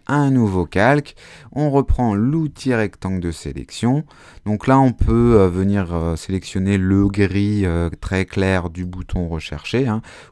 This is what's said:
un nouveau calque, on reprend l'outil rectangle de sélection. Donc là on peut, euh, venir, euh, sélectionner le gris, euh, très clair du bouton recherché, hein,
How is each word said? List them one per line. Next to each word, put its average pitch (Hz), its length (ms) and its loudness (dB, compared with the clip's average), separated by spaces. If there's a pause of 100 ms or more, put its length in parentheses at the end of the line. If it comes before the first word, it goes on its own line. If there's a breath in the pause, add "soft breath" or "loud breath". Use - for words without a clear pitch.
un 143 240 0
nouveau 101 360 2
calque, 131 500 2 (340 loud breath)
on 147 200 -2
reprend 131 440 2
l'outil 135 600 -2
rectangle 95 440 -2
de 87 120 -4
sélection. 113 720 -4 (400 loud breath)
Donc 104 220 -4
là 131 120 6
on 131 140 4
peut, 113 480 4
euh, 95 80 6
venir, 95 460 0
euh, 82 200 -2
sélectionner 95 600 -2
le 98 320 2
gris, 101 560 0
euh, 85 240 0 (120)
très 95 260 -2
clair 95 420 0
du 87 160 -8
bouton 90 440 -6
recherché, 82 600 -4
hein, 110 140 -2 (300 loud breath)